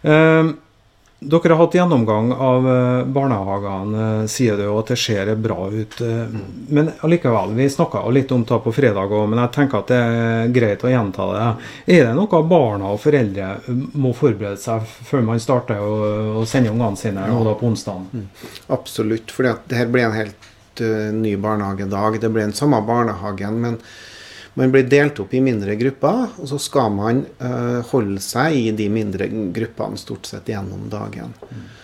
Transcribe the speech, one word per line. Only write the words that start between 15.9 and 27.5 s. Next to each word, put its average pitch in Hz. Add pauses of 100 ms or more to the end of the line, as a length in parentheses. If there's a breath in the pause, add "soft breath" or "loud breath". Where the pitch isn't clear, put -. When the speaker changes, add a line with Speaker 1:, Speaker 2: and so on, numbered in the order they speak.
Speaker 1:
å -
sende 120
ungene 117
sine 98
nå 110
Speaker 2:
Ja. 113
Speaker 1:
da 107
på 120
onsdagen? 95
Speaker 2:
Mm. 107 (440 loud breath)
Absolutt, 113
fordi 131
at -
det 120
her 120
blir 120
en 110
helt, 107 (460 soft breath)
eh, 110
ny 110
barnehagedag. 101
Det 113
blir 110
den 104
samme 127
barnehagen, 104
men 117 (760 loud breath)
man 131
blir 135
delt 143
opp 95
i 127
mindre 104
grupper, 151 (100)
og 170
så 139
skal 117
man, 113 (160)
eh, 123 (100)